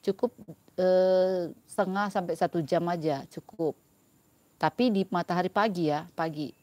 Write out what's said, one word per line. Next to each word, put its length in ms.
cukup, 280
eh, 720
setengah 400
sampai 280
satu 280
jam 240
aja 400
cukup. 480
Tapi 320
di 140
matahari 400
pagi 400
ya, 240
pagi. 340